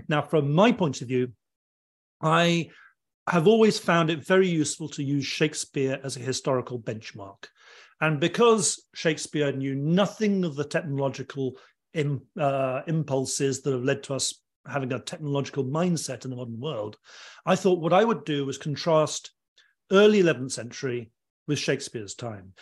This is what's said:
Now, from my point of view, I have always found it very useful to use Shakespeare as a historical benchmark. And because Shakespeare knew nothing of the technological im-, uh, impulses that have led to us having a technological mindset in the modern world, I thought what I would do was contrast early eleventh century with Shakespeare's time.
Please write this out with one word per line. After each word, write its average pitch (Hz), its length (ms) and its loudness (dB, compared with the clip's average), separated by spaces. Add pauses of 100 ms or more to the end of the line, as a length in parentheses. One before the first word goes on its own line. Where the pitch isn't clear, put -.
Now, 147 140 2
from 143 320 0
my 208 180 6
point 143 300 -2
of 120 80 -10
view, 123 240 0 (880)
I 165 480 2 (580)
have 170 200 2
always 220 300 6
found 170 320 2
it 156 160 -6
very 190 220 4
useful 156 420 -2
to - 140 -8
use 139 220 -2
Shakespeare 139 760 -2
as 127 140 -8
a 127 60 -10
historical 123 580 -4
benchmark. 107 680 -12 (540)
And 156 220 0
because 208 600 2 (140)
Shakespeare 151 560 -2
knew 135 240 -4
nothing 185 720 0
of 147 100 -6
the 143 100 -4
technological 135 920 -4 (360)
im-, 147 280 -2 (180)
uh, 135 480 -2
impulses 135 720 -2
that 147 100 -2
have 123 120 -2
led 139 200 0
to 143 100 -8
us 131 200 -4 (320)
having 135 280 -4
a 120 60 -4
technological 143 640 -4
mindset 151 600 -2
in 131 80 -10
the 123 60 -10
modern 117 220 -10
world, 117 380 -8 (480)
I 185 100 2
thought 180 260 2
what 160 120 2
I 196 100 8
would 220 220 0
do 143 200 -2
was 135 120 -6
contrast 156 760 0 (600)
early 208 280 8
eleventh 135 340 2
century 120 580 -8 (360)
with 147 120 -2
Shakespeare's 123 560 -4
time. 98 460 -12